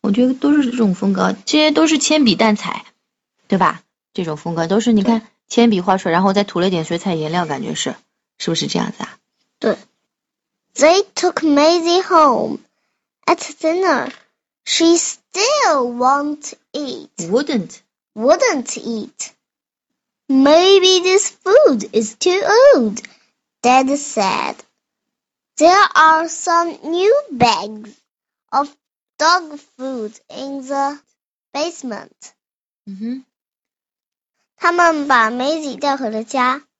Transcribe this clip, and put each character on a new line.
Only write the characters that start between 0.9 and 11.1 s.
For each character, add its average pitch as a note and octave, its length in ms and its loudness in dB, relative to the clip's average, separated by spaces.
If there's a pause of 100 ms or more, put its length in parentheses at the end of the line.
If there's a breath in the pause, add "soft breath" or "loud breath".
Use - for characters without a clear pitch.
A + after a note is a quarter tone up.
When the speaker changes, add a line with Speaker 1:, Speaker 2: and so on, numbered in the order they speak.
Speaker 1:
风 G3 180 -2
格， F#3+ 240 0 (100)
这 D4+ 120 0
些 D4+ 120 2
都 D#4 160 2
是 D#4 120 2
铅 D4+ 260 2
笔 G#3+ 100 4
淡 G#3+ 220 2
彩， - 280 -10 (640)
对 G3 100 0
吧？ E3+ 280 0 (280)
这 F#3+ 120 -6
种 D#3 120 -6
风 E3+ 200 -10
格 E3 100 -2
都 G3 140 0
是， A#3 120 0
你 G#3 100 2
看， A3+ 180 0
Speaker 2:
对。 - 60 -20 (200)
Speaker 1:
铅 A#3 240 2
笔 F#3+ 100 0
画 F#3+ 160 0
出 F#3 120 -4
来， E3 40 0
然 F3 100 2
后 G3 100 2
再 G3+ 120 2
涂 F#3+ 160 -6
了 F3+ 60 0
一 G3 40 0
点 E3+ 140 -2
水 E3+ 140 -4
彩 F3+ 160 -4
颜 D3+ 160 -6
料， F3 160 -2
感 C#3 160 -8
觉 G#2 120 -8
是， - 200 -6 (440)
是 - 120 -6
不 E3 40 -2
是 - 120 -4
这 - 120 -4
样 - 140 -4
子 - 120 -12
啊？ - 140 -20 (400)
Speaker 2:
对。 G#3 180 -2 (1000)
They F4+ 300 4 (100)